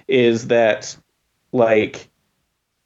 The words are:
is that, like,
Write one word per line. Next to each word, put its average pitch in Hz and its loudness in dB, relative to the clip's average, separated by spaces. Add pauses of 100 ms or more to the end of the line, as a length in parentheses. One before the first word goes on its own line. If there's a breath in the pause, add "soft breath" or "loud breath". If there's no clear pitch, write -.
is 120 0
that, 117 0 (560)
like, 113 0 (760)